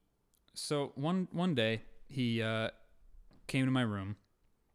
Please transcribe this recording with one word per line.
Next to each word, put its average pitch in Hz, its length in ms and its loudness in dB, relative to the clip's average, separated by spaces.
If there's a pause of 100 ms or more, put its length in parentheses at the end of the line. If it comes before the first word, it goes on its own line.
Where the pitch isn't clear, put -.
(540)
so 143 420 -2
one, 170 360 0
one 170 240 0
day, 113 260 2 (260)
he, 120 340 0
uh, 110 280 0 (800)
came 131 180 2
to 131 60 4
my 131 120 4
room 101 320 -2 (600)